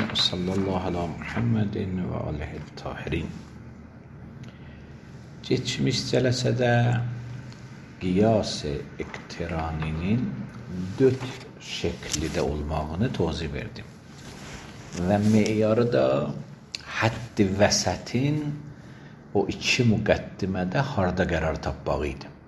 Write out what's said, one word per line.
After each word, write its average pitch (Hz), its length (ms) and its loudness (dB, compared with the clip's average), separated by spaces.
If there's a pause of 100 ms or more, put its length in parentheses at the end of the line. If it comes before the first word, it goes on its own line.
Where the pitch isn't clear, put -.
(120)
و - 20 -4
صلی 90 360 2
الله 95 300 2
علی 87 260 0 (120)
محمد 110 580 0
و 92 380 -2
آله 78 460 -4
الطاهرین. - 680 -6 (2250)
Keçmiş 135 560 2 (120)
cələsədə 120 880 4 (1000)
qiyas 101 540 4 (480)
iqtiraninin 80 1200 -2 (760)
dörd 131 280 4 (320)
şəkli - 800 -4
də 82 40 2
olmağını 78 720 0
tozih 80 400 0
verdim. - 380 -8 (1200)
Və 104 80 6 (160)
meyarı 110 580 6
da 135 160 6 (920)
həddi 190 580 2
vəsətin 131 840 2 (920)
o 101 160 4
iki - 320 2
müqəddimədə 95 1120 2
harda 90 320 4
qərar 80 320 2
tapmağı 73 560 -2
idi. - 220 -14 (100)